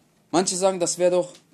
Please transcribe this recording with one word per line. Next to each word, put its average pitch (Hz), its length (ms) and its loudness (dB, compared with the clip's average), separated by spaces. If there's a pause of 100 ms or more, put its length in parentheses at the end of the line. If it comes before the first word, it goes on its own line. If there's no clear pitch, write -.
(320)
Manche 185 240 0
sagen, 190 240 0
das 165 180 -4
wäre 180 140 2
doch, 175 220 -2 (200)